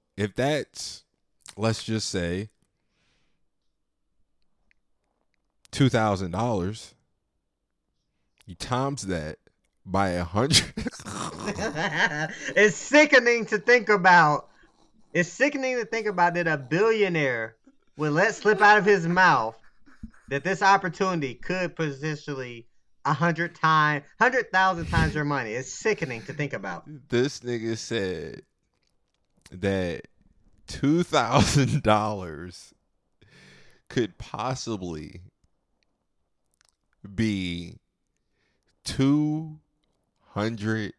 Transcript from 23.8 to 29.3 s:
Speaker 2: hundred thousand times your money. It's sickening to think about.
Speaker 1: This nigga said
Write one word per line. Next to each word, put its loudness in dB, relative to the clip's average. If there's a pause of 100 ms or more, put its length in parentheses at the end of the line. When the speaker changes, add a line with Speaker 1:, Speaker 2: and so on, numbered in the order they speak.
Speaker 2:
hundred 2
thousand 2
times 0
your -2
money. -2
It's -8
sickening -4
to -12
think -6
about. -10 (240)
Speaker 1:
This 0
nigga -6
said -6 (1120)